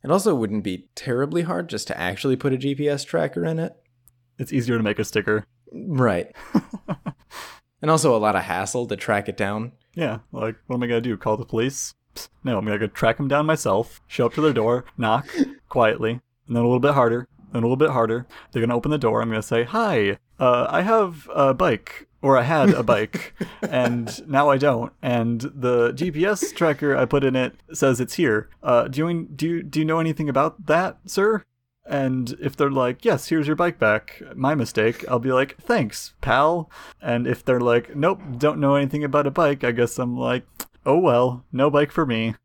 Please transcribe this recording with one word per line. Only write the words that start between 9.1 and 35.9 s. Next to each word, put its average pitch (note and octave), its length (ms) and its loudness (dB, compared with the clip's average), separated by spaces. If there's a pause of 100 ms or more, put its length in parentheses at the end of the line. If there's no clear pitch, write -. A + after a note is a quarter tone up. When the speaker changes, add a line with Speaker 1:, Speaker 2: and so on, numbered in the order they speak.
Speaker 1:
it G2 80 -8
down. G#2+ 360 -4 (220)
Speaker 2:
Yeah, A#2 260 -4 (120)
like, A2+ 240 -6 (100)
what B2 100 -4
am B2 60 -2
I A#2+ 40 -2
gonna A#2 160 0
do, A#2 160 -4
call G#2+ 180 -2
the A#2 80 -8
police? B2+ 480 -4 (220)
Psst, - 140 -16 (140)
no, A#2+ 140 -2
I'm G2 80 -2
gonna G#2+ 140 -2
go G#2+ 80 -2
track A2+ 340 0
'em C#3 80 -2
down C#3+ 160 2
myself, A#2 640 -2
show - 180 -2
up A#2 100 0
to D3+ 60 -2
their D3+ 140 4
door, A#2 320 0 (100)
knock A#2 300 0 (220)
<laughs> - 200 -20
quietly, A2 440 2 (340)
and A#2 100 -4
then A#2 60 2
a A#2 40 4
little B2 140 4
bit C#3+ 140 4
harder, B2 340 2 (240)
then A#2+ 100 -2
a A#2 40 0
little B2+ 100 2
bit D3 140 -8
harder. A#2+ 360 0 (240)
They're A#2 120 -4
gonna A#2+ 120 0
open C3+ 160 -2
the D3+ 60 0
door, A2+ 240 0
I'm A2+ 80 -2
gonna A2 140 -2
say, A#2 220 0
"Hi, C#3 520 0 (240)
uh, B2 300 4
I - 100 2
have F#3+ 540 0
a C#3 180 4
bike, B2+ 560 -2 (140)
or C3+ 160 6
I B2 60 4
had D#3+ 260 4
a B2+ 120 4
bike, A2 520 0 (160)
<laughs> - 180 -14
and A#2+ 580 -2
now C#3+ 220 4
I C3+ 80 6
don't, C3 340 0 (120)
and A#2 400 0 (120)
the B2 380 2
G E3 180 -2
P D3+ 140 0
S G3+ 280 -2
tracker D3 440 0
I C3 80 2
put C#3 180 2
in C3 140 2
it B2+ 160 0 (220)
says B2+ 260 2
it's B2 140 -4
here. A2 340 0 (140)
Uh, A#2+ 260 4
do D3 180 -2
you, E3+ 180 -4
do D3+ 220 -6
you, E3+ 160 -2
do D3+ 180 -4
you D#3 40 0
know D#3+ 160 0
anything D#3 300 -2
about D3+ 340 -2
that, E3 400 0
sir?" G#3 400 0 (420)
And C3 540 -2
if D3 160 -6
they're C#3+ 140 2
like, B2+ 340 -2
"Yes, F#3 240 0
here's D#3 180 0
your D3+ 100 0
bike F3 220 -2
back. G#2+ 440 0 (120)
My C3+ 200 0
mistake," A2+ 520 0
I'll B2+ 120 0
be B2+ 140 0
like, C3 280 0
"Thanks, - 600 -2